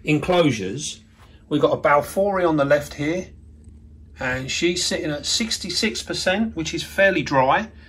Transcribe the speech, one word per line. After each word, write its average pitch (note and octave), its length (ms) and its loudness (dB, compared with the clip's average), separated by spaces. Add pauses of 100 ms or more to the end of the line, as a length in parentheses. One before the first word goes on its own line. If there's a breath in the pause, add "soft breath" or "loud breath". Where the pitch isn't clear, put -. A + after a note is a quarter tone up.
enclosures. D3 960 0 (480 soft breath)
We've D3 120 0
got - 120 4
a B2 40 0
Balfouri F3 720 2
on D#3 80 2
the C#3+ 80 2
left C#3+ 300 2
here, E3 360 -4 (880)
and C3 280 -6
she's F3 380 0
sitting E3+ 240 -2
at C#3+ 160 -6
sixty-six - 800 -2
percent, G#3 500 -2
which D#3+ 180 -6
is D#3 120 -6
fairly F#3+ 380 2
dry. C#3+ 480 2 (180 loud breath)